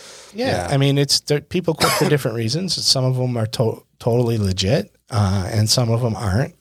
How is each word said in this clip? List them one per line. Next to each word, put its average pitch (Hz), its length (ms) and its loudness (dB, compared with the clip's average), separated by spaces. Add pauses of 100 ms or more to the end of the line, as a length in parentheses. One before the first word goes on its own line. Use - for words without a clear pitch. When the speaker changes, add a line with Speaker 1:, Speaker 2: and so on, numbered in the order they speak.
(340)
Speaker 1:
Yeah. 233 140 -4
Speaker 2:
Yeah. 87 240 -2
Speaker 1:
I 143 60 2
mean, 139 200 2
it's, 143 220 0
there, 147 220 -2
people 175 340 -2
quit - 160 0
for - 180 0
different 139 280 0
reasons. 143 360 -2 (100)
Some 131 220 2
of 127 140 0
'em 127 180 -2
are 110 100 0
to-, 110 380 -2 (140)
totally 117 400 2
legit, 98 500 0 (220)
uh, 98 400 0
and 107 180 2
some 120 220 2
of 117 120 0
'em 113 120 0
aren't. 104 460 -2